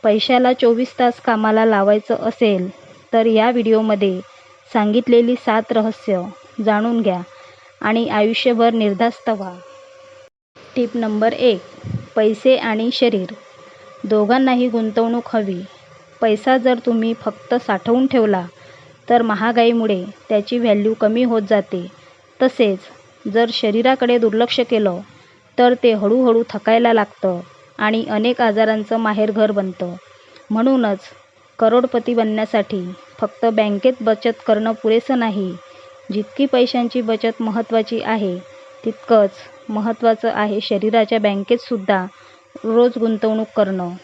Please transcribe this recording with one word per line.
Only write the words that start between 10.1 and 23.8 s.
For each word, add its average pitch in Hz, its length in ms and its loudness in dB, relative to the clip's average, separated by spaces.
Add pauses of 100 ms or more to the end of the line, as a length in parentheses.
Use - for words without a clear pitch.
टिप 240 200 -2
नंबर 220 380 0
एक, 226 280 0 (540)
पैसे 220 400 2
आणि 226 380 -2
शरीर 214 400 0 (720)
दोघांनाही 247 640 2
गुंतवणूक 233 680 -2
हवी. 196 260 -4 (600)
पैसा 226 360 0
जर 247 280 0
तुम्ही 226 280 0
फक्त - 420 -6
साठवून 240 520 -2
ठेवला, 214 380 0 (640)
तर 240 120 4
महागाईमुळे 220 840 0 (260)
त्याची 214 280 -2
व्हॅल्यू 220 360 2
कमी 220 300 0
होत 226 260 0
जाते. 196 380 -2 (540)
तसेच 226 380 0 (540)
जर 233 200 2
शरीराकडे 240 640 0